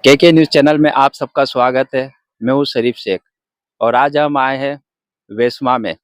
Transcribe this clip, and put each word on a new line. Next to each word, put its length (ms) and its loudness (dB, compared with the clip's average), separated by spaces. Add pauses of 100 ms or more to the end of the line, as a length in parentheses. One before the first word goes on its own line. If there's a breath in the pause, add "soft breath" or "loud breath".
एके 240 6
न्यूज़ 160 4
चैनल 300 2
में 120 2
आप 220 0
सबका 320 -4
स्वागत 500 -2
है. 180 -6 (300)
मैं 120 -2
हूँ 100 0
शरीफ 320 -2
शेख 240 -6 (600)
और 140 -2
आज 220 0
हम 200 0
आए 220 -2
हैं 220 -8 (500)
वेस्मा 480 -2
में 260 -6